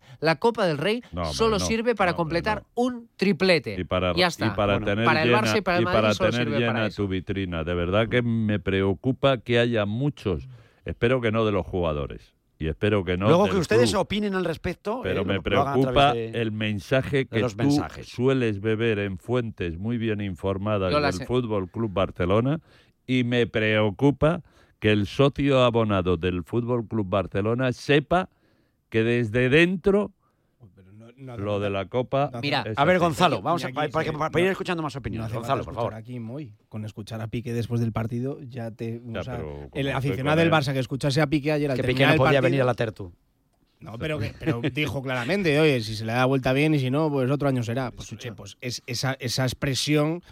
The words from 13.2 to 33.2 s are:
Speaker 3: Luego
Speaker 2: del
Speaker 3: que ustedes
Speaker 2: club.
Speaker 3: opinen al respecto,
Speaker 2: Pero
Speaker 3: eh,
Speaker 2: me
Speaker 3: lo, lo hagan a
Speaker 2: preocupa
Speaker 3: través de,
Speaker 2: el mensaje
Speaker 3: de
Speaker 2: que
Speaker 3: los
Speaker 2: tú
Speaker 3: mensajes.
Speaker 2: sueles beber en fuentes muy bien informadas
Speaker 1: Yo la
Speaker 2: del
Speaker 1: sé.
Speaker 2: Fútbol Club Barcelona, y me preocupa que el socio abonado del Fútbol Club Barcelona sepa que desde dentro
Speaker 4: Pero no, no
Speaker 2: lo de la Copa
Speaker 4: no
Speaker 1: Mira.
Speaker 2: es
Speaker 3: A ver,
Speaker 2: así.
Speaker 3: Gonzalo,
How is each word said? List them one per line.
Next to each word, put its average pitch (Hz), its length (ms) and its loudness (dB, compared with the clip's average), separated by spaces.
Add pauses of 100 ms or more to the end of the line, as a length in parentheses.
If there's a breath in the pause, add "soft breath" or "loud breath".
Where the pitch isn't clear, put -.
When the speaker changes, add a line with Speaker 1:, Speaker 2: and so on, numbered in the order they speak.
Speaker 3:
Luego 175 180 6
Speaker 2:
del 190 80 0
Speaker 3:
que 196 60 0
ustedes 220 300 4
Speaker 2:
club. 202 120 2
Speaker 3:
opinen 202 340 -2
al 185 100 -2
respecto, 170 560 -6
Speaker 2:
Pero 92 220 -2
Speaker 3:
eh, - 20 -4
Speaker 2:
me 98 80 -2
Speaker 3:
lo, 95 100 -2
lo 98 180 2
hagan - 100 0
a - 20 -2
Speaker 2:
preocupa 131 180 2 (200)
Speaker 3:
través 113 220 -4
de, 117 80 -4
Speaker 2:
el 110 100 -2
mensaje 107 640 -2
Speaker 3:
de 135 80 0
Speaker 2:
que 113 140 -2
Speaker 3:
los 110 180 0
Speaker 2:
tú 117 60 -2
Speaker 3:
mensajes. 139 440 0
Speaker 2:
sueles 120 540 0
beber 110 380 0
en 98 180 -4
fuentes 104 600 -4
muy 113 180 -2
bien 107 240 -2
informadas 98 720 -2
Speaker 1:
Yo 147 80 2
la 147 80 2
Speaker 2:
del 131 100 -2
Speaker 1:
sé. 104 80 -10
Speaker 2:
Fútbol 107 460 -2
Club 113 220 -4
Barcelona, 98 680 0 (480 soft breath)
y 127 160 2
me 120 240 2
preocupa 113 960 2 (360 soft breath)
que 107 120 4
el 101 160 2
socio 139 560 2
abonado 107 540 2
del 90 260 -2
Fútbol 117 440 -2
Club 107 220 -2
Barcelona 107 640 0
sepa 151 560 2 (600)
que 113 140 2
desde 120 460 2
dentro 185 600 2 (640)
Speaker 4:
Pero 95 180 -20
no, 110 140 -20 (100)
no 127 200 -14
Speaker 2:
lo 101 220 -2
de 101 100 0
la 98 180 -2
Copa 131 460 0
Speaker 4:
no 120 80 -8
Speaker 1:
Mira. 143 260 -2
Speaker 2:
es 110 100 -6
Speaker 3:
A 139 80 4
ver, 180 120 6
Speaker 2:
así. 175 80 2
Speaker 3:
Gonzalo, 165 320 4